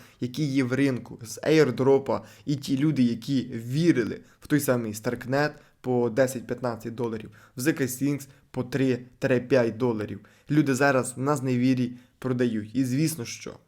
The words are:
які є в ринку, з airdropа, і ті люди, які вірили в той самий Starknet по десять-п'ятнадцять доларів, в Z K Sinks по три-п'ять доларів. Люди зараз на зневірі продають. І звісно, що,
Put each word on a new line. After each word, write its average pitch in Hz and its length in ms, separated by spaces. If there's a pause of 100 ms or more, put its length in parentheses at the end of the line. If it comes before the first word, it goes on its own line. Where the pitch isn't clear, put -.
(200)
які 127 240
є 139 200
в 123 100
ринку, 131 480
з - 180
airdropа, 135 840 (240)
і 143 100
ті 135 220
люди, 139 260
які 120 400
вірили 123 760 (220)
в - 60
той 147 120
самий 123 340
Starknet 127 580 (300)
по 123 280
десять-п'ятнадцять 117 840
доларів, 113 360 (240)
в - 60
Z 147 200
K - 0
Sinks 139 460 (240)
по 127 120 (560)
три-п'ять 123 580
доларів. 107 420 (320)
Люди 143 240
зараз 127 420
на 135 180
зневірі 127 600 (220)
продають. 120 560
І 131 100
звісно, 131 400
що, - 420